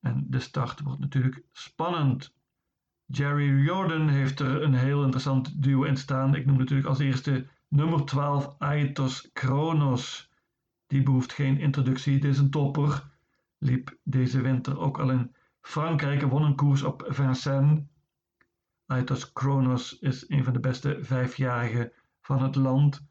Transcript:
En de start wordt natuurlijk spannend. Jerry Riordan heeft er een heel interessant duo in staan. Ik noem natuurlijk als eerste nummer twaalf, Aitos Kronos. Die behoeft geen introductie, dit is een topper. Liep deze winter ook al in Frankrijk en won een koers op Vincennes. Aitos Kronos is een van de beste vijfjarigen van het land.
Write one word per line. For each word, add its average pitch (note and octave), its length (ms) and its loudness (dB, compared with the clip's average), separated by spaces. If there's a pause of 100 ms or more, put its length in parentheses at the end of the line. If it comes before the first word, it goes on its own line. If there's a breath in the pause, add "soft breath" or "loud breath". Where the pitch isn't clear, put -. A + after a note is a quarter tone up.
En B2 280 -2
de C3 120 -2
start - 400 -8
wordt C#3 200 -6
natuurlijk C3 420 -2 (100)
spannend. - 840 -4 (680)
Jerry C#3+ 560 2
Riordan D#3+ 460 0
heeft C#3 320 0
er C3+ 220 0
een C#3+ 120 4
heel C#3 280 2
interessant C3 600 0
duo C3+ 200 4
in C#3 140 2
staan. C3+ 380 0
Ik C3 120 -2
noem C#3 120 4
natuurlijk C3+ 300 0
als C#3 100 0
eerste C3+ 500 0 (200 loud breath)
nummer D3 360 2
twaalf, C#3+ 540 -2
Aitos C#3+ 760 -2
Kronos. C#3+ 960 0 (560)
Die C#3 160 2
behoeft B2+ 300 2
geen C#3 260 0
introductie, C#3 600 0
dit C#3 100 0
is C3+ 80 2
een C#3 120 4
topper. C#3+ 600 -2 (480 soft breath)
Liep B2+ 440 -2
deze B2+ 380 0
winter C3 380 -2
ook D3+ 200 -2
al C3 120 0
in B2 240 -2 (260 loud breath)
Frankrijk D3 600 -2
en C#3+ 60 0
won C#3+ 140 2
een D3 140 2
koers C#3+ 260 2
op - 260 -6
Vincennes. C#3 720 2 (1040)
Aitos B2+ 460 -4
Kronos C3 680 0
is - 320 -4
een C3+ 140 0
van C3 80 0
de A#2+ 80 0
beste C3+ 400 -4
vijfjarigen A#2+ 920 -2 (280 soft breath)
van C3+ 220 -2
het C3+ 120 -2
land. C3+ 560 2